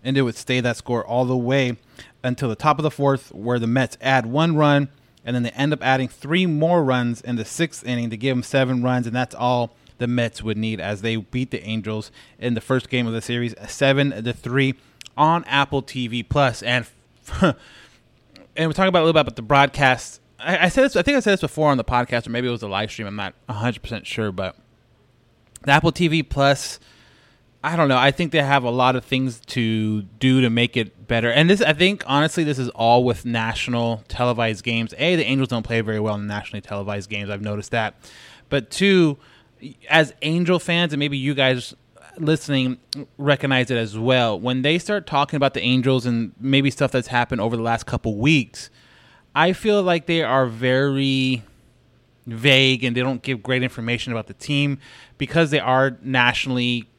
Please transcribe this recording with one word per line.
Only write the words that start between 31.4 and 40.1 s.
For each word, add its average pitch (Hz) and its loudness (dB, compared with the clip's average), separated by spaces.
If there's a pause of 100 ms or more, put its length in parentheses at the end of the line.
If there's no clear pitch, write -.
this, 196 4
I 151 2
think, 180 2
honestly, 151 2
this 147 0
is 123 -2
all 120 4
with 120 -2
national 117 -4
televised 117 -2
games. 117 -2
A, 170 2
the 160 0
Angels 131 0
don't 117 -2
play 117 -2
very 107 -2
well 107 -2
in 104 -6
nationally 104 -8
televised 101 -8
games. 101 -8
I've 101 -6
noticed 104 -6
that. 110 -4 (540)
But 139 -4
two, 185 2 (720)
as 151 4